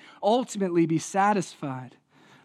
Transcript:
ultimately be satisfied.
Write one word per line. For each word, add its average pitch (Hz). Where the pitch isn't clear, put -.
ultimately 196
be 160
satisfied. 160